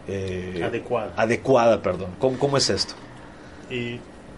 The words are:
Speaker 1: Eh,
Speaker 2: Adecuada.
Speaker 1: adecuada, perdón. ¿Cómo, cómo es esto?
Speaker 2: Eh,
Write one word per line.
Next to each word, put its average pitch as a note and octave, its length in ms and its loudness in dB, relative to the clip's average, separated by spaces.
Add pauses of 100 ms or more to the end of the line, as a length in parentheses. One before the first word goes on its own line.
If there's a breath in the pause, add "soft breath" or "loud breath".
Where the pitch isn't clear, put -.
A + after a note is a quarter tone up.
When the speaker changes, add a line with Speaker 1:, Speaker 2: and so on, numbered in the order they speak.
Speaker 1:
Eh, F#2 580 -4
Speaker 2:
Adecuada. A2 500 -4
Speaker 1:
adecuada, A2+ 680 6
perdón. F#2 340 -2
¿Cómo, C3 220 2
cómo C#3 180 2
es B2+ 140 4
esto? - 240 -2 (760)
Speaker 2:
Eh, A#2+ 300 -6 (380)